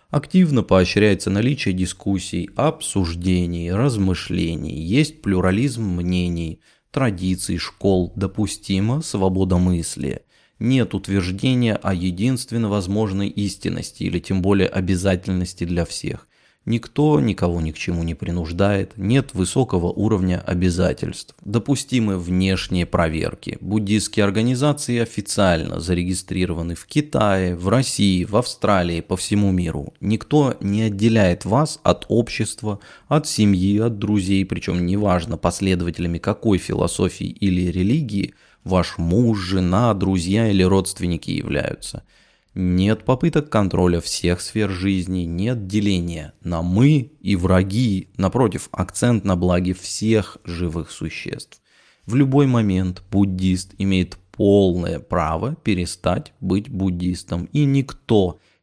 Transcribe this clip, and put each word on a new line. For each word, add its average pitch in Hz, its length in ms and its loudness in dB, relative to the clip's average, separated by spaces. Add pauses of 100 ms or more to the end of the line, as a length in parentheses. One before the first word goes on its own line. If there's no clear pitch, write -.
активно 147 540 2
поощряется 95 640 4
наличие 104 460 0
дискуссий, 92 800 -4
обсуждений, 87 1160 -2
размышлений, 101 1040 -2
есть 101 460 -2
плюрализм 101 640 0
мнений, 87 800 -2 (300)
традиций, 92 640 -2
школ, 90 580 0
допустима 101 840 -2
свобода 95 560 0
мысли. 85 640 -2 (380)
Нет 123 340 0
утверждения 98 840 0
о - 160 -4
единственно 104 800 -2
возможной 101 600 0
истинности 92 760 -6
или 90 160 -2
тем 95 240 -2
более 98 240 4
обязательности 92 960 -2
для 85 220 -2
всех. - 420 -10 (380)
Никто 147 540 0
никого 87 400 0
ни 80 120 -2
к - 60 -12
чему 87 260 -4
не 82 120 -4
принуждает, 90 800 -2
нет 120 380 0
высокого 92 540 0
уровня 92 580 0
обязательств. 87 1000 -2
Допустимы 113 760 0
внешние 90 680 0
проверки. 80 720 -2
Буддистские 104 640 0
организации 120 760 0
официально 87 800 0
зарегистрированы 87 960 -2
в - 100 -18
Китае, 101 720 0
в 90 100 -4
России, 101 560 2
в 98 140 0
Австралии, 90 640 0
по 95 160 -4
всему 101 340 0
миру. 82 480 -2
Никто 123 640 0
не 101 220 0
отделяет 107 600 2
вас 131 400 0
от - 240 2
общества, 107 720 -2 (300)
от 147 180 2
семьи, 101 520 2
от 110 200 -2
друзей, 98 460 0
причём 90 400 -2
неважно, 92 500 0
последователями 87 840 -2
какой 98 420 0
философии 92 680 -2
или 90 440 0
религии 98 640 0 (280)
ваш 90 340 0
муж, 104 400 2
жена, 95 580 2
друзья 95 540 0
или 98 140 4
родственники 92 640 0
являются. - 760 -6 (520)
Нет 92 480 2
попыток 147 460 0
контроля 90 500 2
всех - 400 -2
сфер 104 300 -4
жизни, 92 520 -2
нет 98 440 -4
деления 92 680 -2 (100)
на 85 180 -4
«мы» 117 580 4
и 98 160 0
«враги». 95 800 2
Напротив, 95 560 0
акцент 113 540 0
на 95 100 2
благе 90 380 2
всех - 720 -2
живых 85 480 -6
существ. - 720 -12 (420)
В 101 80 -6
любой 139 320 4
момент 95 640 2
буддист 92 680 2
имеет 95 400 0 (180)
полное 90 640 4
право 87 640 -2
перестать 90 680 -2 (100)
быть 95 280 -2
буддистом, 90 840 -4
и 147 120 2
никто 117 720 0 (240)